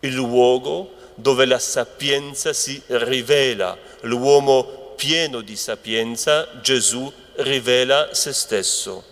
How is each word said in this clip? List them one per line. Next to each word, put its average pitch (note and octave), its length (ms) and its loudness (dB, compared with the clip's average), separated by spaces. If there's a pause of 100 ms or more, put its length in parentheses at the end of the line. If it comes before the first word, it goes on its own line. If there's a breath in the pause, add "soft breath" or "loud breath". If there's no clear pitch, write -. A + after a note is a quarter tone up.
il C3+ 120 -4
luogo B2+ 800 2 (220 loud breath)
dove C3 300 4
la B2+ 140 2
sapienza C#3 920 -4
si C#3 320 -6
rivela, B2 920 0 (240 loud breath)
l'uomo C3 920 2
pieno D3 460 -2
di G#2+ 140 -14
sapienza, A2+ 920 -2 (140)
Gesù B2+ 500 0 (260)
rivela B2+ 760 0
se - 200 -4
stesso. F#2+ 800 -4